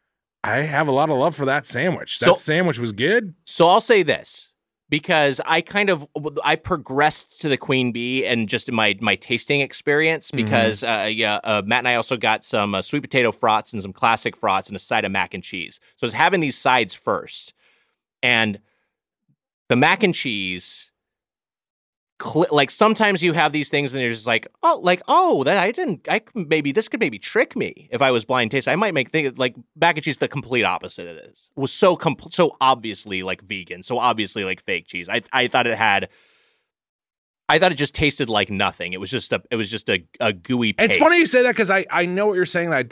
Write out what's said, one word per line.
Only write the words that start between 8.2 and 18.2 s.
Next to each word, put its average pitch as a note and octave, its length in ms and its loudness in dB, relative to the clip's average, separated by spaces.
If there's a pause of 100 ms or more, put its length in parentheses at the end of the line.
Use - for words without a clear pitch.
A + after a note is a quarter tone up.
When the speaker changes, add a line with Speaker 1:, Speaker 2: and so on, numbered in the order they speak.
Speaker 2:
and A2+ 220 0
just A#2+ 220 -6
in B2 60 -4
my, G#2+ 260 2
my A2 160 2
tasting C3+ 420 -2
experience, D3+ 720 0
Speaker 1:
Mm-hmm. A#2+ 140 -2
Speaker 2:
because, A2 380 0
uh, A2 280 -2
yeah, A2 320 -2
uh, G#2 220 0
Matt A#2 140 2
and B2 100 -2
I B2 60 2
also A#2 200 -2
got A2 300 0
some, G#2 280 0
uh, G#2+ 80 0
sweet D3 200 -4
potato B2 320 0
frats G#2+ 400 0
and G#2+ 80 -6
some F#2+ 100 -10
classic A2+ 460 0
frats F#2+ 320 -2
and G2+ 80 -12
a - 20 -10
side A2 240 -2
of G2 80 -2
mac F#2+ 220 -4
and F#2 100 -10
cheese. - 380 -12 (160)
So - 80 -6
I - 20 0
was A2+ 60 -6
having E3+ 260 2
these D3 180 -2
sides B2+ 360 0
first, - 600 -6 (680)